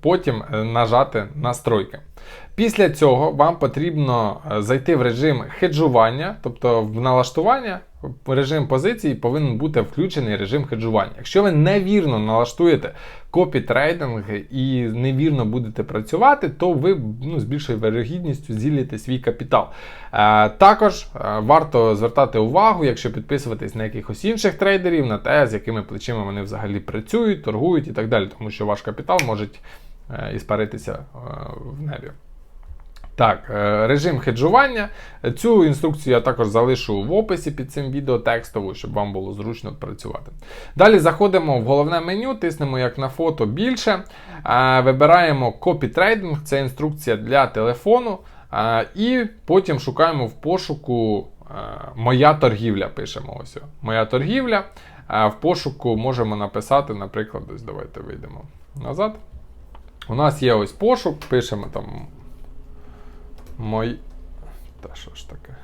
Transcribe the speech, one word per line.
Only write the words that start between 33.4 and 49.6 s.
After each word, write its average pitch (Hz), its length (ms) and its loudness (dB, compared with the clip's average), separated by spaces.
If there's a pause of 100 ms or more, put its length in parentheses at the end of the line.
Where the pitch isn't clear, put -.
е, 104 360 2
режим 143 320 2
хеджування. 208 720 2 (480)
Цю 220 280 6
інструкцію 147 500 0
я 117 60 6
також 117 280 0
залишу 113 540 2
в 123 100 -4
описі 185 380 -2
під 127 220 -8
цим 139 180 -6
відео 135 280 -2
текстову, 110 560 -4
щоб - 180 -12
вам 101 200 -2
було 95 200 -6
зручно 104 400 -8
працювати. - 600 -12 (440)
Далі 202 220 10
заходимо 160 600 4
в 110 40 -2
головне 147 360 2
меню, 208 340 -4
тиснемо 147 440 -4
як 123 200 -2
на 135 100 -2
фото 156 380 -2
більше, 196 560 0 (440)
е, 127 340 4
вибираємо 139 720 6
копітрейдинг, 170 880 0
це 139 180 -2
інструкція 135 560 -4
для 123 300 2
телефону, 190 720 0 (340)
е, 113 420 0
і 240 300 0 (200)
потім 175 340 2